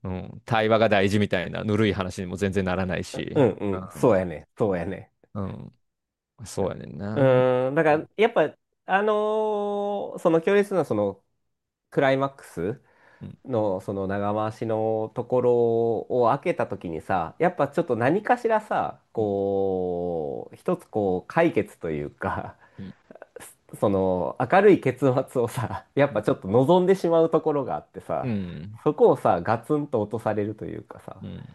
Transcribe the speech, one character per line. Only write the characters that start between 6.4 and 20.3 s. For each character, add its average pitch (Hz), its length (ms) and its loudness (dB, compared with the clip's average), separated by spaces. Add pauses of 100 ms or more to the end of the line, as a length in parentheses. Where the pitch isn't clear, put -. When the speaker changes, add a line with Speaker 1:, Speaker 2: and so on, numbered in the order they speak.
Speaker 1:
そ 95 220 -4
う - 20 -2
や - 60 -8
ね 60 100 -14
ん 67 120 -14
な。 101 180 -8
Speaker 2:
う - 20 -2
ー 127 540 2
ん。 143 40 -6
だ 160 80 2
か 151 80 4
ら、 151 60 6
Speaker 1:
う - 40 0
ん。 - 160 -14
Speaker 2:
や 220 120 4
っ - 20 -2
ぱ、 156 240 0 (300)
あ 190 180 0
の 208 1120 -2
ー、 196 40 -12
そ 180 100 2
の 165 120 4
強 196 120 2
烈 202 200 2
な 165 120 2
そ - 100 -4
の、 101 260 -2 (680)
ク - 120 0
ラ 135 100 4
イ 135 60 2
マ 135 100 0
ッ - 40 -4
ク - 140 -20
ス 92 360 -6 (640)
の、 107 300 0
Speaker 1:
う - 40 -4
ん。 - 20 -10
Speaker 2:
そ 104 120 -6
の 98 140 -4
長 101 260 -2
回 110 200 -2
し - 120 -8
の 110 500 -2
と 120 100 -6
こ 123 160 0
ろ 123 120 4
を 117 760 2
開 180 220 0
け - 0 -
た 123 140 -2
時 92 220 -8
に 80 120 -6
さ、 85 380 -2
や 175 100 2
っ 180 60 -6
ぱ 143 120 0
ち - 120 -4
ょ 165 40 -2
っ - 20 -2
と 123 100 -2
何 143 280 0
か 240 140 2
し 240 100 -6
ら 220 140 2
さ、 156 400 -4
Speaker 1:
う - 80 -20
ん。 - 40 -20
Speaker 2:
こ 92 1400 -2